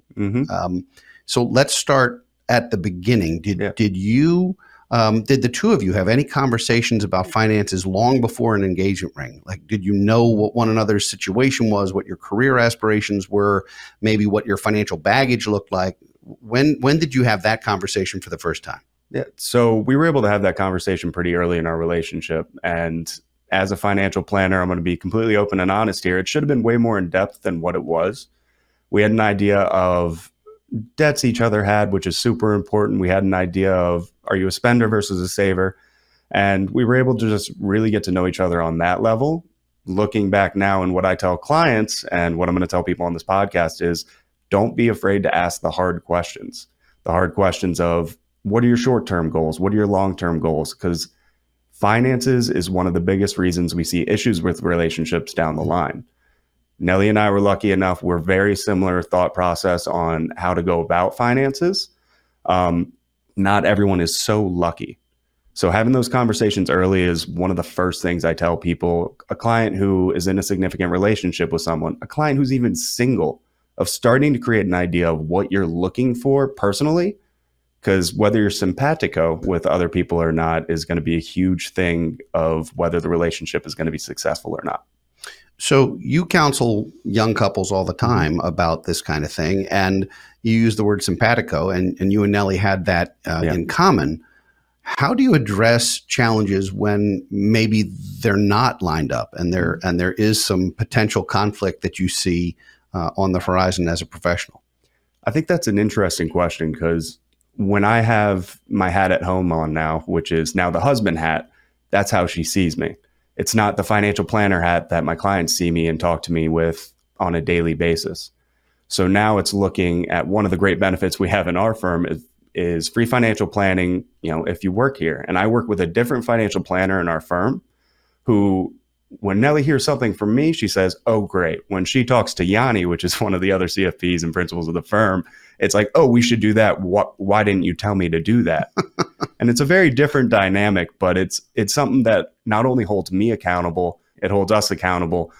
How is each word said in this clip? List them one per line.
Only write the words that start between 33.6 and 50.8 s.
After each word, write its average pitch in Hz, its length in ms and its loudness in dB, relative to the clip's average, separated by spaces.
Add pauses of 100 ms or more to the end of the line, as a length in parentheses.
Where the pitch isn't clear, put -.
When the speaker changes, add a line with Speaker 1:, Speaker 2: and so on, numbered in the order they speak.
Speaker 1:
of, 87 360 0 (140)
are 98 120 -2
you 95 100 0
a 92 60 -2
spender 120 360 2
versus 101 320 -2
a 90 80 -2
saver? 95 480 0 (540)
And 98 400 2
we 127 140 0
were 120 120 2
able 127 200 2
to 110 120 -2
just 104 220 -2 (100)
really 107 300 0
get 104 140 0
to 95 80 -4
know 92 140 2
each 90 140 -2
other 87 200 0
on 82 180 -2
that 90 240 0
level. 135 420 0 (400)
Looking 101 460 0
back 98 260 2
now, 98 260 2
and 92 120 0
what 92 120 0
I 92 80 2
tell 90 220 0
clients 143 680 0
and 85 320 -2
what 87 120 0
I'm 87 80 2
gonna 90 100 0
tell 87 160 -2
people 87 240 -4
on 87 60 -2
this 85 100 -8
podcast 95 580 0
is, 85 240 -2 (460)
don't 104 260 0
be 120 120 2
afraid 98 340 0
to - 120 0
ask 87 260 -2
the 82 100 -4
hard 87 340 -2
questions. - 640 -6 (380)
The 85 80 -4
hard 87 220 0
questions 92 460 0
of, 85 360 0 (260)
what 113 220 2
are 120 40 4
your 120 80 6
short-term 113 540 0
goals? 80 300 -2
What 98 120 0
are 107 40 0
your 104 100 2
long-term 92 540 0
goals? 78 340 -2
'Cause 85 340 -4 (640)